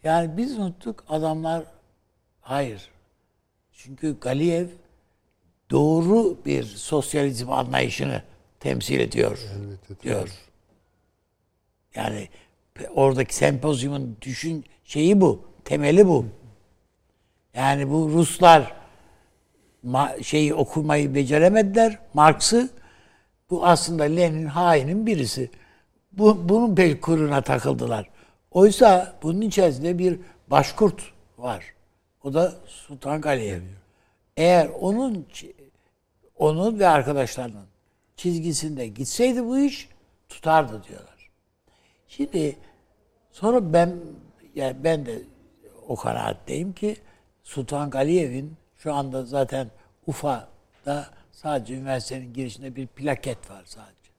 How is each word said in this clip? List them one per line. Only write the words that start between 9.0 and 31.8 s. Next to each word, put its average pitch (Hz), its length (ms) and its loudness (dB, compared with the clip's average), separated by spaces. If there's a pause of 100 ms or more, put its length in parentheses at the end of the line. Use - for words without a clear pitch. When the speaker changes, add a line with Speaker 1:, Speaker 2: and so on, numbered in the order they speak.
Speaker 2:
Elbette, 101 400 -16
tabii. - 80 -20
Speaker 1:
diyor. 101 260 -6 (1700)
Yani 107 340 -8 (460)
pe-, - 140 -14
oradaki 135 460 0
sempozyumun 139 840 -2
düşün-, 151 420 -8 (200)
şeyi 185 380 4
bu, 143 200 4 (240)
temeli 151 420 4
bu. 135 180 2 (1300)
Yani 139 360 0
bu 156 200 0
Ruslar 165 640 6 (1120)
ma-, 131 380 -2
şeyi 151 300 2
okumayı 147 600 0
beceremediler, 196 840 4 (140)
Marx'ı. 214 560 4 (800)
Bu 180 160 -2
aslında 165 380 4
Lenin 160 420 0
hainin 170 600 0
birisi. 135 440 -4 (640)
Bu, 190 380 4
bunun 220 260 2
pe-, 165 240 4
kuyruğuna 151 420 0
takıldılar. 120 680 -2 (420)
Oysa 190 640 6 (100)
bunun 170 180 -2
içerisinde 175 580 0
bir 175 200 0 (280)
başkurt 143 540 2 (360)
var. 123 280 -10 (580)